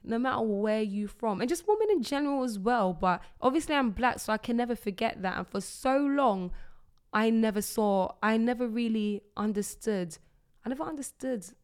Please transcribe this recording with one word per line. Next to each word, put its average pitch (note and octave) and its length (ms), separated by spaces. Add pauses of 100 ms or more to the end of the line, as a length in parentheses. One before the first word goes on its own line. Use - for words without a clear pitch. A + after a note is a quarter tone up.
no A3+ 160
matter B3+ 240
where G#3+ 380
you G#3 260
from, G#3 340
and B3 80
just F4 180
women G#4+ 220
in E4+ 140
general C#4 400
as A3 160
well. G3 340
But F3+ 280 (200)
obviously D4+ 340
I'm C4 140
black, A3+ 300
so - 120
I A3 60
can A#3 180
never A#3+ 200
forget G#3 480
that. F#3 140
And F#3 100
for G3 120
so C4 380
long, C4+ 540 (600)
I A3 200
never A3 300
saw, G3 500 (120)
I A3 140
never A#3+ 300
really A3 560 (120)
understood, G3+ 840 (440)
I - 60
never C4+ 140
understood C4 600 (180)